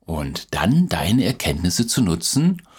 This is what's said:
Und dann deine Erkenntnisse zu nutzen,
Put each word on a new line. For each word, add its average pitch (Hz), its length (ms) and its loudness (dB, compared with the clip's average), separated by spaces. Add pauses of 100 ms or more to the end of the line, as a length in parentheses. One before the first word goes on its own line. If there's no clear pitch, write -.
Und 73 540 -6
dann 131 340 2
deine 92 360 0
Erkenntnisse 85 640 0
zu - 160 0
nutzen, 135 600 0 (160)